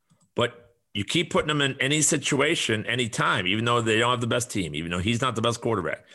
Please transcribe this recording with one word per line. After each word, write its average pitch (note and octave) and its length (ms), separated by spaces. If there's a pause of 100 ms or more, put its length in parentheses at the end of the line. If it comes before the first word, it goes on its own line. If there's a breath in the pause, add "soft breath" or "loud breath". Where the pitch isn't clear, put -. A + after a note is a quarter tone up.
(340)
But - 400 (180)
you G2+ 120
keep E3+ 260
putting F3 180
them D3 140
in C3 180
any C#3+ 220
situation, C#3 840
any A#2+ 220
time, D3+ 380
even A2 180
though A#2+ 160
they A2 180
don't A#2+ 120
have B2 100
the B2 60
best A#2 240
team, E2 240
even E2 160
though F2+ 80
he's A2 220
not B2+ 140
the A2 80
best A#2 180
quarterback. G2 440 (100)